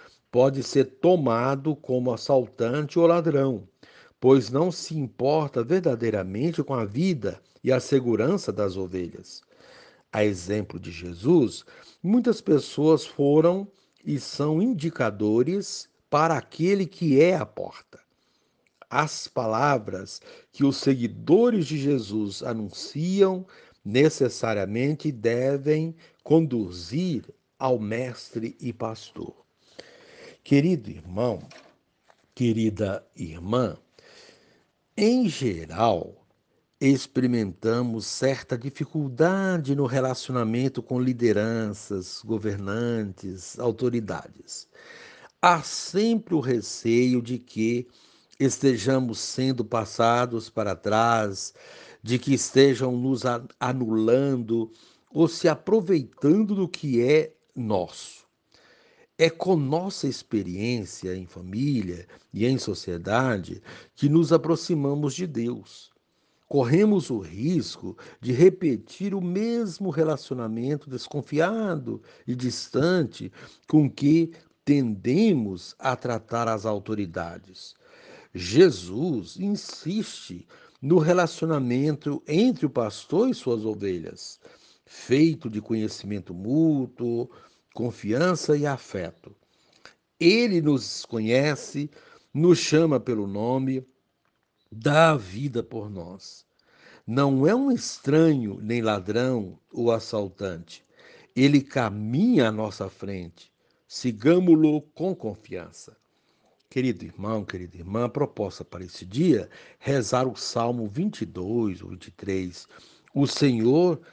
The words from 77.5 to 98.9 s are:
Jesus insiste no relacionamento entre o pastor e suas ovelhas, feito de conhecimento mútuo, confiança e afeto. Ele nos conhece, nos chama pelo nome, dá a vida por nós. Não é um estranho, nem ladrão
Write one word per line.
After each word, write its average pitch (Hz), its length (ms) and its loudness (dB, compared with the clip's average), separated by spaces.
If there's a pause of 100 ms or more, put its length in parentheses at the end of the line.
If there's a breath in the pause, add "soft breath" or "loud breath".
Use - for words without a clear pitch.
Jesus 101 1040 2
insiste 190 1080 -6 (380 soft breath)
no 160 160 4
relacionamento 151 1300 0
entre 175 400 2
o 139 40 -6
pastor 135 600 -2
e - 40 -2
suas 117 300 -4
ovelhas, 98 760 -8 (440 soft breath)
feito 147 640 0
de 110 120 -6
conhecimento 104 760 -6
mútuo, 123 960 -2 (440 soft breath)
confiança 143 800 0
e 147 80 -2
afeto. 104 720 -8 (840 soft breath)
Ele 196 440 4
nos 139 420 0
conhece, 135 880 -2 (420 soft breath)
nos 165 260 6
chama 151 420 2
pelo 107 260 -4
nome, 127 600 -4 (840)
dá 147 400 4
a 151 60 4
vida 113 460 -6
por 107 280 -12
nós. 92 560 -16 (600 soft breath)
Não 135 400 2
é 196 80 4
um 277 160 2
estranho, 139 920 2
nem 117 180 -2
ladrão 107 800 -2 (140)